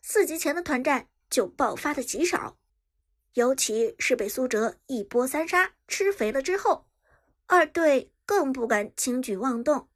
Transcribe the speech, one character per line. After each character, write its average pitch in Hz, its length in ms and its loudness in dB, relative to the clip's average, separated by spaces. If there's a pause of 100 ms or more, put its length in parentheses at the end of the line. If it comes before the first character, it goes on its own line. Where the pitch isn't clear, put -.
四 403 240 2
级 311 120 -6
前 294 180 0
的 349 60 -4
团 269 220 -2
战 277 260 0 (200)
就 202 180 0
爆 - 280 -2
发 294 180 -4
的 262 100 -4
极 233 200 -2
少， - 340 -4 (760)
尤 247 200 2
其 226 460 -2
是 - 160 2
被 214 140 -4
苏 254 180 -2
哲 226 380 -2
一 240 180 -4
波 247 240 0
三 311 200 -4
杀 359 260 0 (140)
吃 392 240 0
肥 220 200 -2
了 269 120 -2
之 359 140 -2
后， 392 300 0 (600)
二 349 180 6
队 311 460 2 (140)
更 311 280 2
不 240 140 -4
敢 208 280 0
轻 254 260 -2
举 226 140 -4
妄 233 280 -4
动。 220 320 0